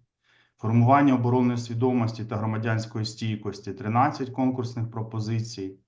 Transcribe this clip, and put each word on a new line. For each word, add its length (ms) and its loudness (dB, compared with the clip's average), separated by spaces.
формування 560 6
оборонної 440 2
свідомості 680 -2
та 120 -6
громадянської 680 -2
стійкості — 680 -6
тринадцять 580 0
конкурсних 600 -2
пропозицій 840 -6